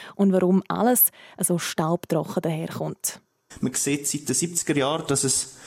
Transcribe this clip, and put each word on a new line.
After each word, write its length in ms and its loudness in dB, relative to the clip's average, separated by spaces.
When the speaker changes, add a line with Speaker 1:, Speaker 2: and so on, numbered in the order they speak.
Speaker 1:
und 180 4
warum 360 4
alles 420 2
so 180 0
staubtrocken 840 -2
daherkommt. 760 -6
Speaker 2:
Man 120 -2
sieht 340 -2
seit 200 -4
den 60 0
siebziger 420 -2
Jahren, 320 0
dass 160 2
es 440 -2